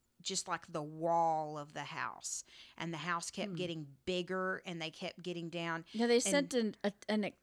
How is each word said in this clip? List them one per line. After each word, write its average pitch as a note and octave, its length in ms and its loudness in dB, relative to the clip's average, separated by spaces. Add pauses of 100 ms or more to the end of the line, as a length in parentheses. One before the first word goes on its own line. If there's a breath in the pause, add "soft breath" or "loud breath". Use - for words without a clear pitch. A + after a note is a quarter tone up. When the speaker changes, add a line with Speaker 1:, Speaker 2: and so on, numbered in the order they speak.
(220)
Speaker 1:
just, - 260 -4
like, F3 240 -4
the E3 100 -2
wall D#3 760 4
of D3 160 -8
the D3 100 -6
house. C3 600 -6 (340 loud breath)
And E3 160 -4
the D#3 40 -4
house E3+ 320 -2
kept G3+ 200 -4
Speaker 2:
Hmm. F3+ 60 -6
Speaker 1:
getting E3 320 -4 (180)
bigger F#3 600 0
and E3+ 160 -6
they D#3+ 80 -4
kept F3+ 320 -10
getting E3+ 280 -4
down. E3 420 -2
Speaker 3:
Yeah, A#3 160 2
they A#3+ 80 8
Speaker 1:
And B3+ 80 6
Speaker 3:
sent C#4+ 300 4
an, A3 300 2
a, G3+ 100 4 (160)
an, G#3+ 160 4
a - 180 -4